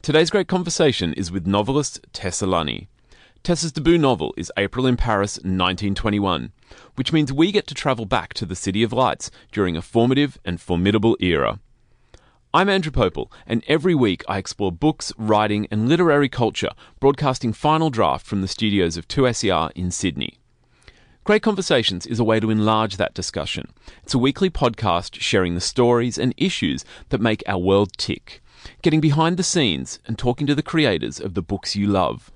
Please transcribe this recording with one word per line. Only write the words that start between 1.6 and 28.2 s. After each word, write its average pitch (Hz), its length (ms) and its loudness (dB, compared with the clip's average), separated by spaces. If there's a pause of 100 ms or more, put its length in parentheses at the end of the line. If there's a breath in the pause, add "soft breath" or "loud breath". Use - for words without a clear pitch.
Tessa - 340 -6
Lunny. 78 440 -2 (540 soft breath)
Tessa's 170 280 -2
debut 165 260 2
novel 127 380 2
is - 220 -10
April 107 280 -2
in 123 120 2
Paris, 104 480 0
nineteen 92 500 0
twenty-one, 95 560 -2 (440 loud breath)
which 131 180 -4
means 151 180 2
we 165 220 2
get 202 140 0
to - 60 -12
travel 123 300 -2
back 95 300 -4
to - 120 -8
the 90 120 -8
City 98 260 0
of 107 80 -2
Lights 117 400 0 (220 soft breath)
during 90 240 0
a 82 40 -6
formative 131 600 2
and 87 160 -6
formidable 101 640 2
era. 73 400 0 (920 soft breath)
I'm 185 140 4
Andrew 190 240 0
Popel, 95 400 -2 (160 loud breath)
and 117 220 -2
every 165 260 2
week 107 320 2
I 95 100 -4
explore 95 360 -4
books, 151 440 -2
writing, 107 540 2
and 110 160 0
literary 147 400 4
culture, - 440 -2 (280 soft breath)
broadcasting 131 540 0
Final 156 360 2
Draft 101 360 0
from 101 160 -4
the 92 80 -4
studios 95 480 0
of 82 100 -12
two 135 180 0
S 117 200 -2
E 98 40 2
R 80 260 0
in 90 160 -4
Sydney. 71 480 -4 (880 soft breath)
Great 214 160 4
Conversations 151 640 0
is 117 140 -4
a 120 60 2
way 110 160 2
to 110 80 0
enlarge 107 480 2
that 98 160 -2
discussion. - 580 -8 (320 loud breath)
It's - 100 -8
a 131 60 2
weekly 139 300 2
podcast - 720 -2
sharing 90 340 0
the 90 60 -2
stories 120 560 2
and 123 180 0
issues 95 480 -2 (240 loud breath)
that 113 140 -2
make 110 260 0
our 98 120 -2
world 98 380 2
tick, - 460 -8 (380 loud breath)